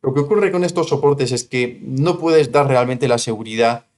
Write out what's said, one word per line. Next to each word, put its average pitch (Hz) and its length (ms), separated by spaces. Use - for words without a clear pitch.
Lo 135 100
que 143 60
ocurre 196 320
con 180 120
estos 175 260
soportes 139 420
es 120 120
que 123 380
no 151 380
puedes 160 320
dar 143 160
realmente 127 400
la 117 100
seguridad 113 720